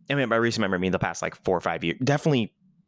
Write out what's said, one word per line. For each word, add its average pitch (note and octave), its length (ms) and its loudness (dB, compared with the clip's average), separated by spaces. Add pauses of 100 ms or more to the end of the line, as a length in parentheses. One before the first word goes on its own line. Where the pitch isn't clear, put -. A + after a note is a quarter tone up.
I C#3 60 -2
mean, C3+ 140 0
by A2+ 80 2
recent A2+ 260 2
memory, F#2+ 160 0
I - 20 -2
mean F#2 120 2
the F2 60 0
past, E2+ 220 -2
like, E2+ 140 -6 (100)
four F#2 120 2
or E2+ 40 -2
five E2 240 -4
years. E2 180 -2
Definitely C#3 520 0 (340)